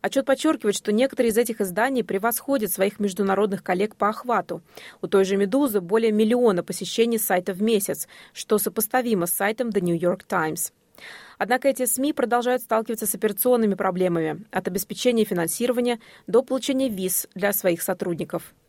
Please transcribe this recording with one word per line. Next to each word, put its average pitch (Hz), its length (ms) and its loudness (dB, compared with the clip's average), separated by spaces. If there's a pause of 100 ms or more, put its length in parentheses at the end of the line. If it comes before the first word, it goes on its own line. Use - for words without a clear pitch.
Отчет 262 260 0
подчеркивает, 269 500 0
что - 160 -2
некоторые 240 400 2
из 202 60 2
этих 226 220 0
изданий 214 440 0
превосходят 214 680 0
своих 202 300 0
международных 196 640 0
коллег 196 320 -2
по 208 140 2
охвату. 214 520 -4 (400)
У 180 60 -6
той 190 160 4
же 196 120 0
«Медузы» 208 440 2
более 220 320 0
миллиона 214 500 4
посещений 226 560 -2
сайта 190 340 0
в 175 80 -6
месяц, 214 460 0 (260)
что - 260 0
сопоставимо 214 680 0
с 175 60 -4
сайтом 220 380 -2
«The 202 100 0
New 175 180 0
York 180 260 0
Times». 165 480 -2 (640)
Однако 247 300 0
эти 262 180 2
сми 269 280 0
продолжают 247 500 0
сталкиваться 220 440 -2
с - 100 -4
операционными 220 580 2
проблемами – 180 760 0
от 185 160 -4
обеспечения 214 560 0
финансирования 233 760 -2 (300)
до 226 160 4
получения 262 440 -2
виз 185 460 -4
для 202 180 -2
своих 180 300 0
сотрудников. 175 720 -6 (140)